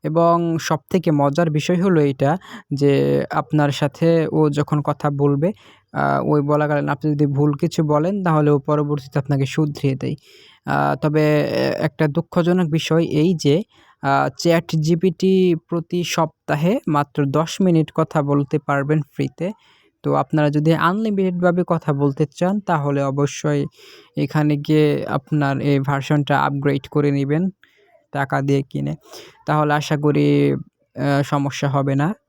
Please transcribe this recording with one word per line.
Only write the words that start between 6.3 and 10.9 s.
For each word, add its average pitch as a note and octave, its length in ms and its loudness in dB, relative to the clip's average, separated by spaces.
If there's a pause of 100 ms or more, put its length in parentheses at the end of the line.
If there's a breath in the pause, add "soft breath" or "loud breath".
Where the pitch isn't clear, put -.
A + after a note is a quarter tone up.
বলাকালীন D3 460 0
আপনি D3 240 -2
যদি D3 140 0
ভুল C#3+ 280 0
কিছু D#3+ 280 -2
বলেন D#3+ 420 0
তাহলে D#3 260 2
ও D3 80 4
পরবর্তীতে D3 600 -2
আপনাকে C3+ 280 0
শুধরিয়ে C#3+ 480 -2
দেয়। C3+ 220 -6 (500 loud breath)
আহ, C#3+ 280 0